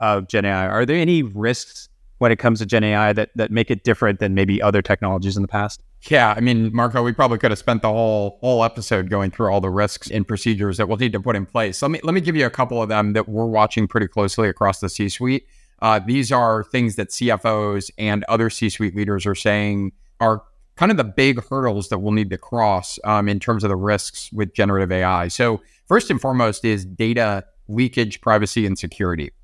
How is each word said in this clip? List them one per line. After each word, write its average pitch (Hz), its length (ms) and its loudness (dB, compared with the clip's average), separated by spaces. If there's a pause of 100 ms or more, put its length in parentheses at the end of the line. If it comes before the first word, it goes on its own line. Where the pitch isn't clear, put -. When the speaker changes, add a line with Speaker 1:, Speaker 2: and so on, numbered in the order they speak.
Speaker 1:
of 101 260 0
Gen 101 200 -2
A 101 40 0
I? 95 160 0
Are 107 200 0
there 147 100 0
any 165 260 2
risks 110 680 -6 (280)
when 117 140 4
it 107 60 2
comes 113 220 2
to 107 60 -4
Gen 110 160 2
A 107 140 2
I 107 160 4
that, 107 240 -2
that 110 160 -2
make 113 180 0
it 107 140 -2
different 107 340 2
than 98 160 0
maybe 98 260 2
other 101 220 4
technologies 95 540 -2
in 101 60 0
the 98 60 -2
past? 104 340 -6 (260)
Speaker 2:
Yeah, 120 260 4
I 113 60 -2
mean, 113 340 2
Marco, 120 280 0
we 120 100 0
probably 120 240 2
could 113 140 2
have 104 80 -2
spent 117 240 -2
the 110 100 0
whole, 107 480 0
whole 120 240 2
episode 98 460 -2
going 98 200 0
through 104 220 0
all 101 80 2
the 92 80 -2
risks 101 420 -2
and 101 160 -2
procedures 101 520 -2
that 104 100 -2
we'll 104 80 -2
need 113 160 0
to 98 80 -4
put 110 160 -2
in 98 80 -4
place. 107 380 -4
Let 143 80 0
me, 160 120 -6
let 165 120 -2
me 185 80 0
give 160 120 -2
you 143 120 2
a 113 40 -2
couple 120 300 -2
of 110 80 -2
them 104 240 0
that 107 160 0
we're 110 160 -2
watching 107 420 2
pretty 107 220 0
closely 104 400 0
across 98 320 0
the 98 80 -4
C-suite. 123 560 -2 (380)
Uh, 110 160 4
these 120 340 -2
are 113 320 2
things 117 320 0
that 101 160 -6
C 123 180 0
F 107 140 0
Os 107 540 -2
and 104 260 -2
other 113 240 2
C-suite 104 480 -2
leaders 101 300 -2
are 98 80 2
saying 104 580 0 (280)
are 110 220 2 (380)
kind 185 100 4
of 208 60 2
the 135 80 0
big 135 300 2 (140)
hurdles 113 420 -2
that 104 80 -2
we'll 104 220 0
need 98 100 -2
to 92 80 -6
cross, 107 640 -2
um, 104 240 2
in 101 100 0
terms 107 260 0
of 104 40 2
the 98 80 0
risks - 560 -2
with 104 220 -4
generative 98 360 2
A 92 140 0
I. 87 240 0
So 117 320 0 (260)
first 220 240 2
and 135 80 0
foremost 123 460 -2
is 104 220 0
data 110 580 0 (240)
leakage, 117 540 -2
privacy, 107 420 2
and 98 140 0
security, 85 520 -4 (140)